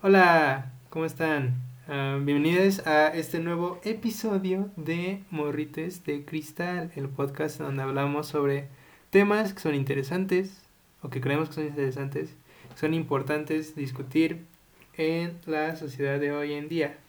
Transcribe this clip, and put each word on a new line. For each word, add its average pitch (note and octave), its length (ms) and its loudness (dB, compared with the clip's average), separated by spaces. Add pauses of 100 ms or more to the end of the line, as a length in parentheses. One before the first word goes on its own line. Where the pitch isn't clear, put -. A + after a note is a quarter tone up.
Hola, E3+ 680 8 (180)
¿cómo D#3+ 140 -2
están? D#3 500 0 (340)
Ah, C#3 340 -2
bienvenidos E3 640 4
a D#3 220 6
este E3 320 -2
nuevo E3+ 440 -2
episodio G3 920 -2
de F3 540 -4
Morrites D3+ 760 -4
de C#3+ 200 -4
Cristal, E3+ 720 -6
el C#3 120 -6
podcast C#3+ 500 -4
donde C#3 240 -4
hablamos C#3+ 440 -2
sobre C#3 420 0 (420)
temas G3+ 440 4
que - 60 -16
son D3+ 140 0
interesantes, F3 880 -2 (400)
o C3 80 -10
que B2+ 100 -6
creemos C#3+ 280 0
que - 80 -14
son D#3 100 -4
interesantes, C#3 680 -4 (380)
que - 60 -20
son D#3 160 0
importantes D3+ 840 -2
discutir D3+ 680 0 (520)
en E3+ 500 -2
la D#3 300 -2
sociedad C#3 440 -2
de C#3+ 120 0
hoy D3 200 -2
en D3 160 -6
día. D#3 280 -2 (120)